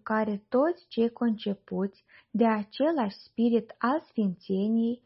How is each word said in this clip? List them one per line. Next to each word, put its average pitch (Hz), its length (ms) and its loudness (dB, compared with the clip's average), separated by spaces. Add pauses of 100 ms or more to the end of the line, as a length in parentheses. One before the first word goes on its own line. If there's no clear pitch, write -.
care 214 460 -2
toți 311 400 0
cei 226 220 0
concepuți 196 920 -4 (260)
de 226 160 2
același 220 720 0
spirit 226 640 -2
al 277 220 0
sfințeniei 220 1040 -2